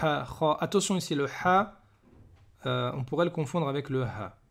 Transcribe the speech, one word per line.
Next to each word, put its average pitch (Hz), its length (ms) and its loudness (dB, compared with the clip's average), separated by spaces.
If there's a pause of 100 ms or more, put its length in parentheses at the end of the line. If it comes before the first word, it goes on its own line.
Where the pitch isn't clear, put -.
ha, 143 260 0
kha. 151 320 2
Attention 190 380 2
ici, 165 180 -2
le 139 120 2 (180)
ha, 190 360 2 (840)
euh, 127 280 -2
on 135 120 -4
pourrait 151 180 0
le 170 80 0
confondre 160 380 -2
avec 139 200 -4
le 131 140 0
ha. 101 340 -6 (140)